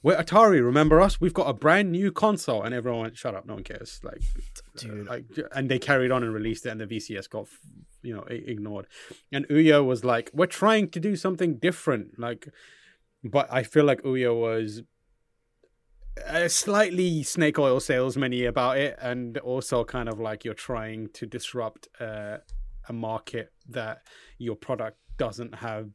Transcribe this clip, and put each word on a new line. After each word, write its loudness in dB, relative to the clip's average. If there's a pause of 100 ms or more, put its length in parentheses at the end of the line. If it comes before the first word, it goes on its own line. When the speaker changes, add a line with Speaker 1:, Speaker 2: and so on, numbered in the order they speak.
Speaker 1:
"We're 6
Atari, 6
remember 8
us? 4
We've 2
got 2
a 0
brand 4
new 0
console." 0
And -4
everyone -4
went, -8
"Shut -6
up, -12
no -12
one -10
cares." -14
Like, -10 (560)
Speaker 2:
Dude. -12
Speaker 1:
like, -10 (260)
and -4
they 2
carried 2
on 0
and -4
released -4
it, -4
and -10
the -8
V -8
C -10
S -10
got, -12 (560)
you -10
know, -12
i-, -8
ignored. -10 (460)
And -4
Ouya 8
was 0
like, 2
"We're 2
trying 2
to -6
do 0
something -2
different." -2
Like, -8 (760)
but 0
I 2
feel 4
like 2
Ouya 2
was -2 (1400)
uh, 0
slightly 2
snake 0
oil 4
salesman-y 0
about 0
it, -2
and -6
also -2
kind -6
of -8
like -8
you're -8
trying -10
to -12
disrupt, -10 (120)
uh, -10 (500)
a -10
market -8 (180)
that -10 (340)
your -6
product -8 (200)
doesn't -6
have. -8